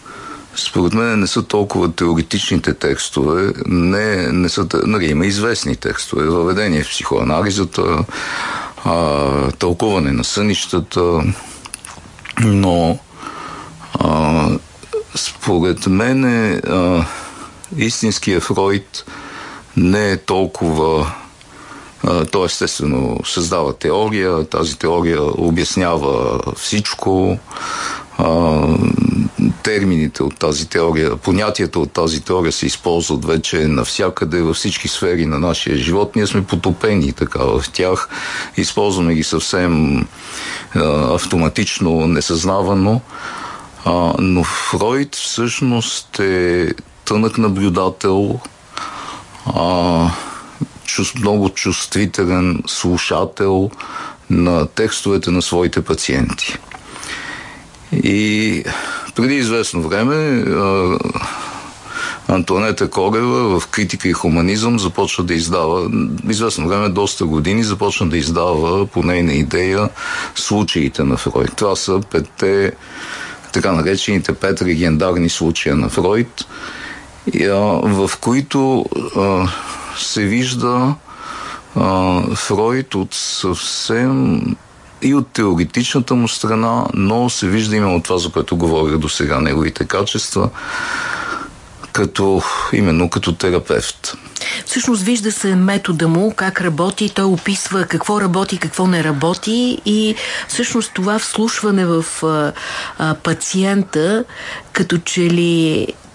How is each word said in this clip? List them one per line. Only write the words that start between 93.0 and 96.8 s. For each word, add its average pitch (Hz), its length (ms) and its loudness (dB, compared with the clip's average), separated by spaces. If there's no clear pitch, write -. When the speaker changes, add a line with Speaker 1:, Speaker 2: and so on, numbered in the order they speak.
Speaker 1:
като 104 220 -2
терапевт. - 840 -2
Speaker 2:
Всъщност 240 360 0
вижда 214 300 0
се 190 240 0
метода 185 520 2
му, 190 280 4
как 185 240 -2
работи, 180 480 0